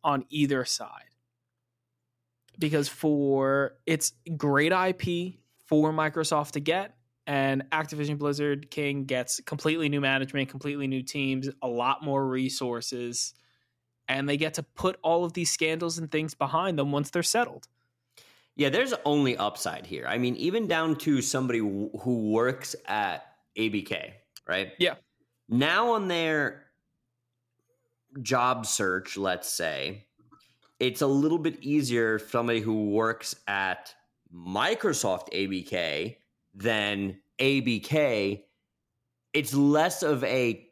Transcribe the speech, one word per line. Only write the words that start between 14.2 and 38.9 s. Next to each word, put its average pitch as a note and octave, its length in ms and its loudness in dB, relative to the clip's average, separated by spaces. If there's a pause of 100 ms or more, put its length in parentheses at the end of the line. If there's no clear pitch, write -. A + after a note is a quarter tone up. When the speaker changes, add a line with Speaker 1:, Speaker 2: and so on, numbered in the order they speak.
Speaker 1:
they C#3+ 80 2
get D3+ 180 0
to D#3 80 -6
put - 400 -2
all E3+ 220 4
of E3 80 -4
these E3+ 180 -2
scandals E3 480 0
and D#3+ 140 -8
things D#3 220 -2
behind E3 440 0
them C#3+ 140 0
once C#3+ 180 -2
they're F3 140 0
settled. - 420 0 (880)
Speaker 2:
Yeah, C#3+ 140 4
there's A#3 260 2 (100)
only C#3+ 320 4
upside F#2+ 480 -4
here. B1 220 -8
I G2 120 -2
mean, B2 180 0
even G3 320 0
down D#3+ 300 2
to C#3 240 2
somebody B2+ 360 0
w-, G2+ 320 -2 (120)
who A2+ 280 0
works B2 460 0 (100)
at G2 400 -2 (300)
A A2 120 0
B G2+ 140 -2
K, - 320 -8 (320)
right? F#2+ 320 -2
Speaker 1:
Yeah. F3 160 2 (540)
Speaker 2:
Now F3 460 2
on G3+ 120 0
their D#3+ 600 0 (1600)
job B2 440 2
search, F#2+ 500 -2
let's F#2 340 -2
say, D#2+ 560 -4 (760)
it's - 220 0
a C#3+ 40 4
little C#3+ 320 4
bit D#3+ 240 -2
easier A#2+ 560 2
for - 120 -12
somebody A#2 300 0
who G#2+ 300 0
works A2 440 0 (120)
at G2 480 -2 (400)
Microsoft G#2 960 0
A G2 140 0
B F#2+ 160 -2
K F2 560 -4 (360)
than G2+ 640 0 (200)
A C3+ 220 4
B A2+ 200 0
K. A2 640 0 (880)